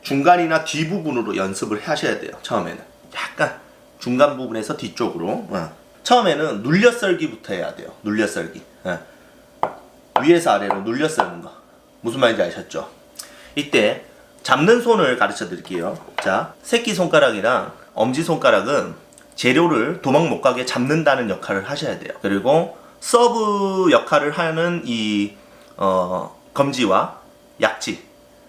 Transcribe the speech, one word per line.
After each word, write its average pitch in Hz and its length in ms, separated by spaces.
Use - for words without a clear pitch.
중간이나 160 600
뒤 156 240
부분으로 139 480
연습을 95 500
하셔야 151 340
돼요. - 120
처음에는 85 400
약간 - 440
중간 131 380
부분에서 117 400
뒤쪽으로. 107 760
어. 85 260
처음에는 156 600
눌려썰기부터 170 920
해야 82 200
돼요. - 140
눌려썰기. 104 600
어. 87 140
위에서 165 300
아래로 98 300
눌려썰는 113 600
거. - 100
무슨 135 200
말인지 113 220
아셨죠? 87 460
이때 135 480
잡는 180 380
손을 185 340
가르쳐 101 320
드릴게요. 87 500
자, 104 400
새끼 233 320
손가락이랑 123 800
엄지 127 280
손가락은 127 720
재료를 131 680
도망 143 260
못 104 140
가게 127 220
잡는다는 131 640
역할을 98 380
하셔야 139 300
돼요. - 220
그리고 127 580
서브 202 880
역할을 143 420
하는 170 520
이, 107 500
어, 92 600
검지와 127 680
약지, - 420